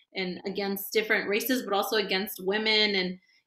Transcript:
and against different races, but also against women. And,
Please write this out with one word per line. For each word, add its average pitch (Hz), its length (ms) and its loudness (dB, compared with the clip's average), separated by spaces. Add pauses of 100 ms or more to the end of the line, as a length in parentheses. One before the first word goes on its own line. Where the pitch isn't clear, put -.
(140)
and 185 320 -4
against 196 460 -4
different 214 360 2
races, 226 340 0
but 202 120 -2
also 202 220 2
against 196 480 -2
women. 214 500 2
And, 185 240 0 (280)